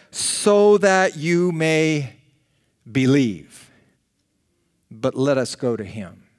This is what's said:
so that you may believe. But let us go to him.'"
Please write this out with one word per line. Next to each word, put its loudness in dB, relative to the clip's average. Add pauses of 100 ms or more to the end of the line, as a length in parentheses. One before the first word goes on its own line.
(120)
so 2
that 2
you 0
may -2 (760)
believe. 0 (1200)
But -6
let 0
us -4
go -4
to -8
him.'" -14 (160)